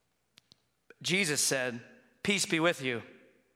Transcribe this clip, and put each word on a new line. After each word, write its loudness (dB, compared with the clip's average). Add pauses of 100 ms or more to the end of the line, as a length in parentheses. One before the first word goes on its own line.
(1000)
Jesus 0
said, 0 (420)
"Peace 2
be 0
with 2
you. -2 (540)